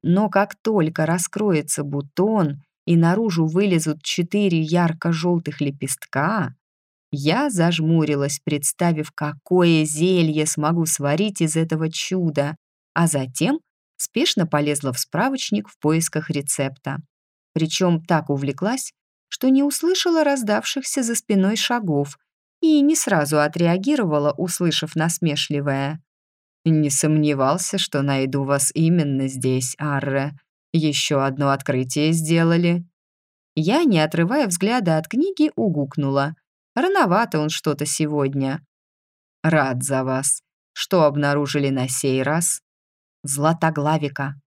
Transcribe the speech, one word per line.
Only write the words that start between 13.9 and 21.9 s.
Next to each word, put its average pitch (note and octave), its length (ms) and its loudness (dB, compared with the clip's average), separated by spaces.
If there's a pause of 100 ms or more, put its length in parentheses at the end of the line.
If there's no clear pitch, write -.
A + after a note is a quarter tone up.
спешно A3 500 -2
полезла D3 460 0
в B2+ 60 -6
справочник G#3 720 -4
в - 100 -20
поисках D#3 520 -2
рецепта. C#3 680 -6 (600)
Причём D#3+ 420 0
так D#3 300 -2
увлеклась, C#3+ 640 -4 (360)
что - 200 -2
не C4+ 140 6
услышала E4 640 0
раздавшихся C4 760 -2
за A#3 120 -2
спиной G3+ 420 2
шагов E3 600 -2 (420)